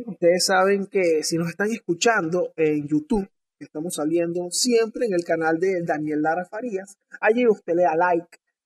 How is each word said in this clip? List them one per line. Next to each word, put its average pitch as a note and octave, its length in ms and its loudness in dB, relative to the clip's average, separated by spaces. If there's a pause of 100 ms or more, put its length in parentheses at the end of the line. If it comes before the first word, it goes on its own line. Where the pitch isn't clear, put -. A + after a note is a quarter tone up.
ustedes F3 400 2
saben G3 400 2
que E3+ 380 0
si E3 140 -4
nos E3+ 120 -2
están G#3 220 -4
escuchando F3+ 840 0
en D3+ 320 0
YouTube, E3+ 400 0 (320)
estamos E3 360 -10
saliendo E3+ 540 -2
siempre A3+ 580 0
en G3+ 60 -2
el F3 100 0
canal E3 360 0
de F#3 240 0
Daniel D3+ 380 -2
Lara E3 240 -2
Farías. G#3 500 -10 (240)
Allí A3+ 280 2
usted G#3 280 0
le F3 80 4
da E3 120 2
like, F3 420 0 (280)